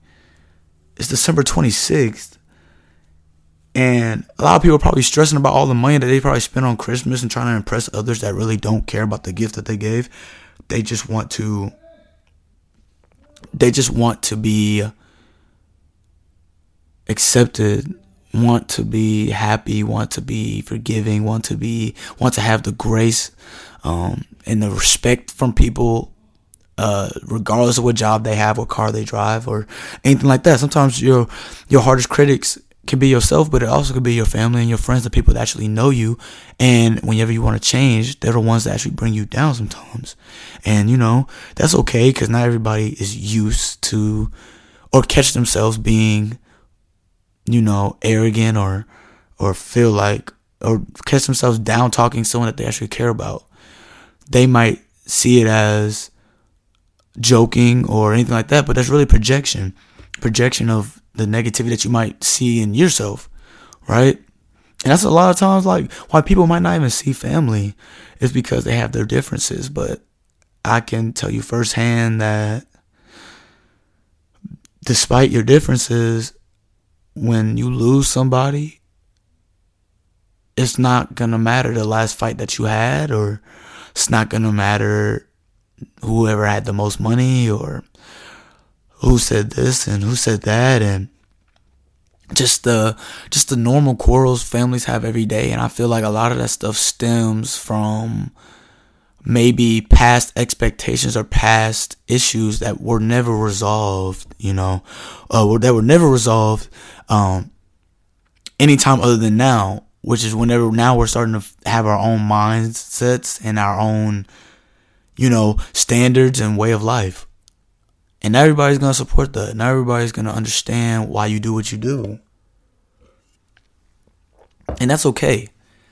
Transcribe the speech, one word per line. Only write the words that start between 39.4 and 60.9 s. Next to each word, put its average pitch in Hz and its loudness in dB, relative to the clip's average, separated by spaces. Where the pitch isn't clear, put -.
sometimes. - -12
And, 107 2
you 127 2
know, 120 2
that's 156 0
okay, 123 4
'cause 107 -2
not 117 0
everybody 110 -2
is 101 -8
used 107 -4
to 107 -2
or 131 6
catch - 2
themselves 110 0
being, 110 0
you 117 2
know, 101 0
arrogant 110 2
or, 98 -2
or 95 -2
feel 120 0
like, 104 -2
or 110 -2
catch 139 2
themselves 123 0
down 113 0
talking 120 0
someone 120 -2
that - -8
they - -6
actually 113 -6
care 120 -4
about. - -8
They 127 4
might 117 2
see 123 4
it 110 4
as 107 0
joking 120 4
or 107 2
anything 120 0
like 113 -4
that, 143 2
but - 0
that's 127 0
really 143 4
projection. 110 2
Projection 120 0
of 110 -2